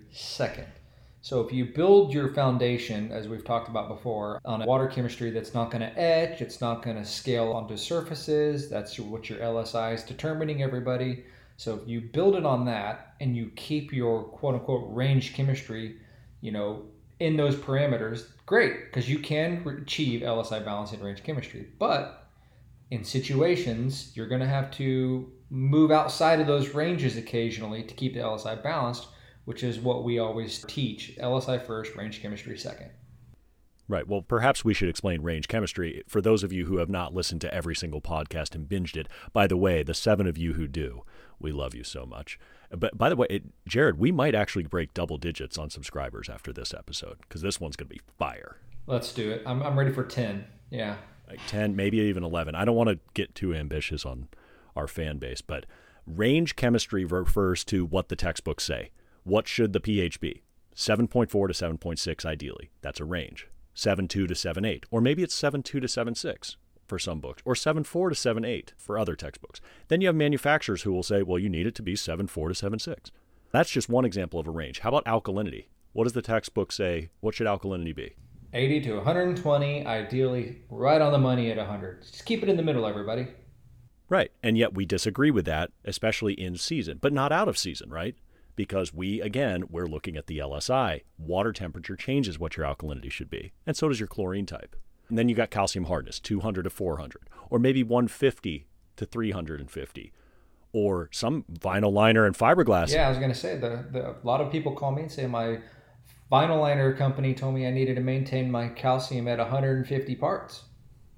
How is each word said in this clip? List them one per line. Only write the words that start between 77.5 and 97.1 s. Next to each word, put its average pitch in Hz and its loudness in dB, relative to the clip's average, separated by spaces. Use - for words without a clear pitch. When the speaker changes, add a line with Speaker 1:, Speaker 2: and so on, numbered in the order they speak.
Speaker 2:
be? - -12
Speaker 1:
Eighty 135 2
to 110 -2
a 101 -4
hundred 175 2
and 180 0
twenty, 143 2
ideally 123 -2
right 135 4
on 147 6
the 143 6
money 127 4
at 107 -2
a 107 -2
hundred. 98 -8
Just - -18
keep 226 0
it 196 4
in 180 4
the 165 2
middle, 131 2
everybody. 107 -4
Speaker 2:
Right, 180 2
and 113 4
yet 113 4
we 98 0
disagree 110 2
with 98 2
that, 78 0
especially 107 -2
in 90 -6
season, 98 -4
but 143 2
not 139 2
out 185 2
of 127 -2
season, - -6
right? 82 -6
Because 95 -2
we, 95 -2
again, 104 0
we're 85 -4
looking 76 -6
at 73 -8
the 78 -6
L 69 -6
S 73 -4
I. 120 0
Water 92 0
temperature 87 -8
changes 127 0
what 80 -4
your 78 -2
alkalinity 71 -6
should - -8
be, - -10
and 156 -2
so 156 2
does 127 0
your 107 -4
chlorine 95 -2
type. - -10
And 117 0
then 120 6
you 117 4
got 113 2
calcium 95 0
hardness, 78 -4
two 104 -2
hundred 92 -2
to 92 -4
four 82 -2
hundred, - -12